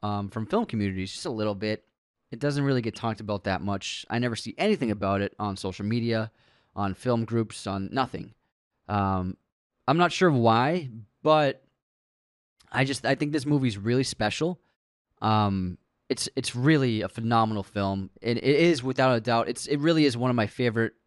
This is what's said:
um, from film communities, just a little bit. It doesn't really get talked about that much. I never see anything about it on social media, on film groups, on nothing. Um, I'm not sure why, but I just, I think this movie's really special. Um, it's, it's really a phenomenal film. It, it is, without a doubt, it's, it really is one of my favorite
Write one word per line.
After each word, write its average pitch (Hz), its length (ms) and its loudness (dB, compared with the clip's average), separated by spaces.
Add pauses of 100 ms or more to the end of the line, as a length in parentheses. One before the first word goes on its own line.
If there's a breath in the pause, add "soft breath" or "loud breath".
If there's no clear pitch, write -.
um, 101 280 -4
from 110 160 -6
film 214 220 -2
communities, 95 440 -2
just - 140 -12
a 160 60 -6
little 107 240 -2
bit. 107 280 -4 (480)
It 117 80 -12
doesn't 143 240 -2
really 135 180 2
get 110 140 -4
talked 113 240 -4
about 104 240 -6
that 95 180 -2
much. - 480 -6
I 117 100 -2
never 120 180 -2
see - 200 -12
anything 170 340 0
about 101 280 -2
it 101 180 -4
on 101 200 -6
social 98 280 -6
media, 113 460 -2 (440)
on 98 180 -4
film 117 320 -2
groups, 113 420 -4
on 98 240 -4
nothing. 117 420 -4 (540)
Um, 95 480 0 (520)
I'm 147 100 4
not 175 160 2
sure 180 180 4
why, 127 600 2 (320)
but 151 380 4 (1120)
I 131 140 2
just, 135 200 -4
I 135 100 2
think 147 180 -2
this 143 120 -2
movie's 131 320 2
really 117 260 2
special. 151 560 -2 (600)
Um, 101 580 2 (280)
it's, - 280 -4
it's - 200 -4
really 127 460 4
a 95 80 -4
phenomenal 113 540 0
film. 98 480 -2 (100)
It, 120 160 0
it - 60 -4
is, 147 400 4
without 131 320 2
a 113 40 0
doubt, 117 300 0
it's, - 160 -8
it 147 120 0
really 156 280 4
is 120 100 2
one 123 140 0
of 123 60 0
my 110 120 2
favorite 113 460 -2 (140)